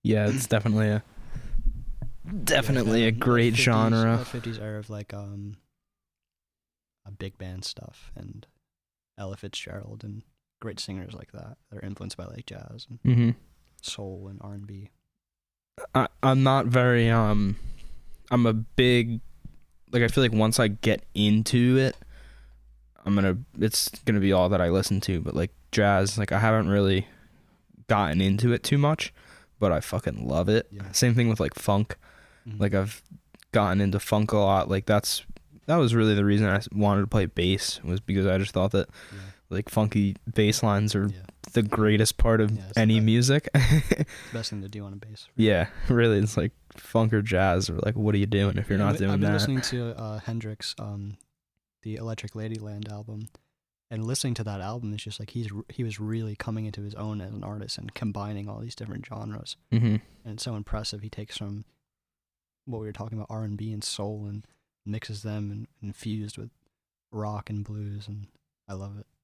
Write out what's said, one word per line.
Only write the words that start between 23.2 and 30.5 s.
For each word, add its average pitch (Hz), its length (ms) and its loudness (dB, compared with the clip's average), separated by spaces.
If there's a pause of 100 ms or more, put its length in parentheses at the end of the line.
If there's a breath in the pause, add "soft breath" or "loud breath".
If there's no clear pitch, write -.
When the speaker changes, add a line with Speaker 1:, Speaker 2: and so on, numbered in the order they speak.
Speaker 1:
it's - 300 0 (160)
gonna 104 140 2
be 95 140 4
all 92 160 4
that 92 120 2
I 85 80 2
listen 95 320 2
to, 90 200 -2
but, - 140 -6
like, 85 160 -2 (200)
jazz, 98 460 4
like, 104 140 -2
I 98 80 2
haven't 110 300 4
really 98 380 4 (800 soft breath)
gotten 95 340 2
into 104 300 2
it 120 100 0
too - 160 0
much, 147 360 0 (440 loud breath)
but 98 140 2
I 76 80 2
fucking 60 480 -6
love 85 220 0
it. 110 200 2